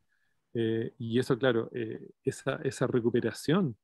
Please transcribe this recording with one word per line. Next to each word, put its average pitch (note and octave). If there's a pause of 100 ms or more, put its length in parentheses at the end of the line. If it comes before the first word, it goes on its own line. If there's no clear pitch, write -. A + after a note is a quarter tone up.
(540)
Eh, A2+
y A#2
eso, B2+
claro, A#2
eh, A#2+ (140)
esa, C3+
esa C3+
recuperación A#2